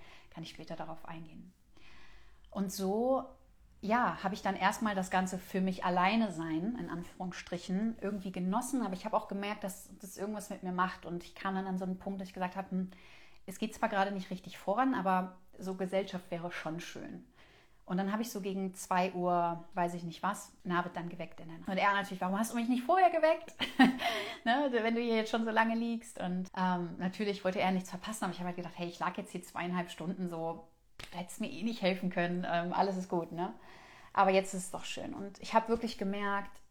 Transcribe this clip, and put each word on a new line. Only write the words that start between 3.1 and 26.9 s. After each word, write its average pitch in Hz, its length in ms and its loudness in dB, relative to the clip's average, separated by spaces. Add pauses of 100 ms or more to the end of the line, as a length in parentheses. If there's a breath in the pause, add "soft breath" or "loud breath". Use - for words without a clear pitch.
ja, 214 400 4
hab 196 120 0
ich - 80 -8
dann 196 140 0
erstmal 208 380 2
das 185 160 0
Ganze 185 280 2
für 185 240 -2
mich 185 240 0
alleine 190 460 4
sein, 165 460 -2
in 170 120 -6
Anführungsstrichen, 185 1120 -4
irgendwie 196 300 -4
genossen. 220 500 0
Aber 190 100 0
ich 185 140 -4
hab 220 80 -2
auch 208 120 2
gemerkt, 202 380 -4
dass - 240 -8 (120)
das 190 180 -12
irgendwas 208 320 -4
mit 190 120 -8
mir 185 100 -2
macht. 180 340 2
Und 175 180 -6
ich - 100 -18
kam 190 200 -2
dann 190 120 0
an 185 120 0
so 190 60 -2
einen 185 140 -2
Punkt, 196 220 -6
dass 190 80 -8
ich - 60 -16
gesagt 185 220 -4
hab, 190 140 -6
hm, 185 200 0 (560 loud breath)
es 190 120 -8
geht 220 160 -2
zwar 226 140 2
gerade 196 240 2
nicht 190 180 -6
richtig - 280 -10
voran, 247 360 2
aber 185 440 2 (200)
so 185 160 -4
Gesellschaft 190 560 -2
wäre 170 200 -4
schon 160 300 -6
schön. 180 460 -12 (600 soft breath)
Und 185 100 -2
dann 196 160 0
hab 214 80 0
ich 233 100 -4
so 208 100 -6
gegen 190 340 -2
zwei 185 400 2
Uhr, 175 500 2 (100)
weiß 175 200 2
ich 175 100 -6
nicht 165 180 -8
was, 196 300 -2 (100)
Navid 175 320 0
dann 175 140 -6
geweckt 180 320 -8
in 165 80 -14
der 165 100 -12
Nacht. - 120 -14
Und 185 60 0
er 185 180 6
natürlich, 190 260 -2
„Warum 190 180 2
hast 226 140 0
du 240 40 -2
mich 233 120 0
nicht 247 160 2
vorher 359 260 8
geweckt?“ 320 440 2 (240)
<laughs> - 640 4
Ne, 269 260 4
wenn 226 240 4
du 233 60 2
hier 233 160 4
jetzt 220 140 2
schon 226 140 2
so 226 60 0
lange 226 240 4
liegst. 233 460 -2
Und, 180 360 -2
ähm, 180 420 2